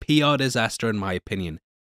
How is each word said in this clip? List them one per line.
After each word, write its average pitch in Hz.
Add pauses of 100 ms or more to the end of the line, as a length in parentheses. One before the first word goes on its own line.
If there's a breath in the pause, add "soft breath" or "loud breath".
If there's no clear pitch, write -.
P 151
R 147
disaster 123
in 107
my 98
opinion. 90 (360)